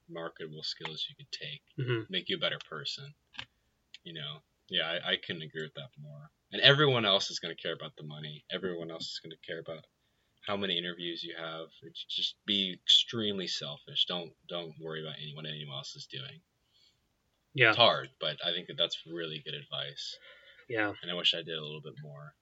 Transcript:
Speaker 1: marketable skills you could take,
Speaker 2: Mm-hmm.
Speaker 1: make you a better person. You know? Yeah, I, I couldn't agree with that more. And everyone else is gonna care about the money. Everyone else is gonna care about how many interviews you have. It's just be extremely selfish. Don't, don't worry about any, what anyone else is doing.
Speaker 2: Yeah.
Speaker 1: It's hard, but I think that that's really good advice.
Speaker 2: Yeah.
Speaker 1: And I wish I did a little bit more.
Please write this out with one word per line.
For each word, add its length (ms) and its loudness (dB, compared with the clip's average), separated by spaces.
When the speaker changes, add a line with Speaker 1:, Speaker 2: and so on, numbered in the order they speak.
Speaker 1:
marketable 540 -8
skills 460 -6
you 80 -16
could 160 -20
take, 300 -8
Speaker 2:
Mm-hmm. 340 0
Speaker 1:
make 160 -4
you 80 0
a 40 -4
better 180 0
person. 460 -8
You 100 -10
know? 240 -8
Yeah, 200 2
I, 240 0
I 40 4
couldn't 260 -4
agree 200 -6
with 120 -8
that 240 -10
more. 320 -14
And 100 -2
everyone 420 8
else 260 4
is 80 -6
gonna 160 -6
care 200 -4
about 220 -10
the 80 -14
money. 460 -10
Everyone 400 -2
else 140 -8
is 180 -6
gonna 140 -12
care 140 -6
about 240 -10
how 100 0
many 220 2
interviews 440 -4
you 160 -8
have. 280 -6
It's 220 -12
just 320 -2
be 260 4
extremely 760 4
selfish. 600 -2
Don't, 260 -2
don't 320 -4
worry 220 -6
about 180 -8
any, 140 -10
what 120 -10
anyone 300 -8
else 180 -8
is 120 -12
doing. 340 -12
Speaker 2:
Yeah. 120 10
Speaker 1:
It's 100 8
hard, 300 8
but 240 -2
I 80 2
think 140 -4
that 100 -10
that's 300 0
really 380 -6
good 100 -8
advice. 640 -8
Speaker 2:
Yeah. 240 0
Speaker 1:
And 80 -6
I 40 -2
wish 200 2
I 40 -2
did 180 -4
a 60 -4
little 180 -8
bit 220 -12
more. 400 -14